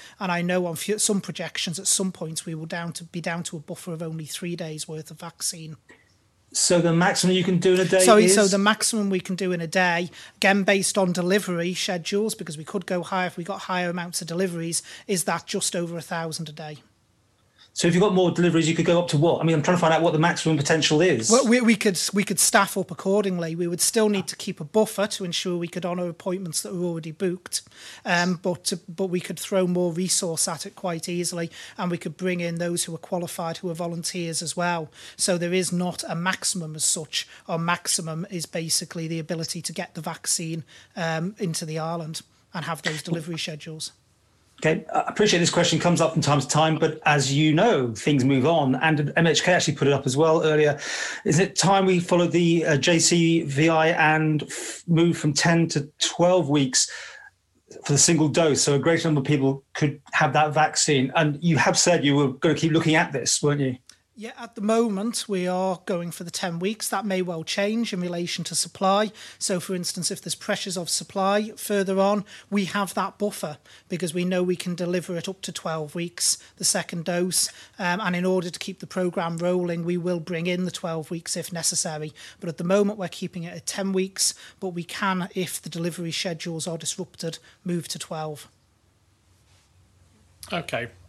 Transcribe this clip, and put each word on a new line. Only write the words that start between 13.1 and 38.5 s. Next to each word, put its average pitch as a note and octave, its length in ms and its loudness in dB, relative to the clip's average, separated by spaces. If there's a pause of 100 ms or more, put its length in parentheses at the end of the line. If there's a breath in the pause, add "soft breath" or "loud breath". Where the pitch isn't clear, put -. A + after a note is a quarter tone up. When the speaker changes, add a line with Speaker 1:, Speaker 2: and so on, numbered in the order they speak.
Speaker 1:
if - 100 -10
we F3 60 -6
got F#3 180 -8
higher F3+ 300 -2
amounts F3 300 -6
of E3+ 60 -12
deliveries, E3+ 540 -4 (240 loud breath)
is F#3 200 -2
that E3 200 -2
just - 300 -4
over E3+ 200 -4
a E3 60 -8
thousand E3 480 -6
a - 20 -14
day. D3+ 260 -14 (960 soft breath)
Speaker 2:
So - 160 0
if E3+ 60 4
you've F3+ 80 4
got G3 120 4
more F#3 180 4
deliveries, E3 360 4
you E3 80 2
could E3+ 120 0
go F3 120 4
up E3+ 100 0
to D#3 80 2
what? D3+ 220 4
I - 60 -4
mean, E3 100 4
I'm D3 60 2
trying F3+ 160 4
to - 20 2
find E3 140 4
out D#3+ 80 4
what E3 100 4
the D#3 80 2
maximum E3 380 2
potential D#3 420 2
is. C#3+ 320 4
Speaker 1:
Well, B3+ 160 6
we, A#3+ 140 6
we A3+ 160 6
could, F#3+ 200 2 (160)
we G3 120 2
could F#3 140 -4
staff - 360 4
up F#3+ 160 -4
accordingly. F#3 640 0
We F3 120 -2
would E3+ 120 -4
still A3 300 4
need G3 180 0
to - 80 -10
keep - 240 -8
a D#3+ 60 -10
buffer G#3+ 420 2
to - 160 -6
ensure F3 320 -4
we E3+ 140 -4
could F3+ 160 -8
honour F3+ 240 -2
appointments F3+ 540 -6
that G#3 100 -10
are F3+ 100 -4
already E3 280 -4
booked. F3+ 500 -6 (420 loud breath)
Um, F3 380 2
but, - 320 -2 (160)
but F#3 160 -4
we F3+ 160 -2
could F3 180 -8
throw F#3+ 260 0
more F3+ 280 2
resource E3+ 540 -2
at E3 180 -6
it G3+ 100 -16
quite E3+ 320 -6
easily, F3 440 -4 (260 loud breath)
and F3+ 120 -2
we F3 100 -2
could D#3+ 180 -10
bring F3+ 240 -2
in E3+ 140 -4
those F3 280 -2
who E3 120 -8
are - 20 -8
qualified, E3+ 600 -6
who F3+ 120 -8
are E3 60 -6
volunteers E3+ 640 -6
as D#3+ 160 -6
well. F3 340 -2 (240 loud breath)
So F3+ 220 2
there F3 160 -2
is F#3 180 2
not F3+ 380 -2
a E3+ 60 -4
maximum E3+ 600 -4
as D3+ 80 -6
such. - 460 -4 (180 loud breath)
Our E3 120 -2
maximum E3 720 -2
is E3+ 160 -6
basically E3 640 -4